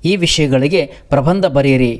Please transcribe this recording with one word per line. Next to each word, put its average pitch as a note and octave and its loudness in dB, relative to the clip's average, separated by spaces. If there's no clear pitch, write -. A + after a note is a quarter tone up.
ಈ - 2
ವಿಷಯಗಳಿಗೆ D3 0
ಪ್ರಬಂಧ E3 0
ಬರೆಯಿರಿ. C3 2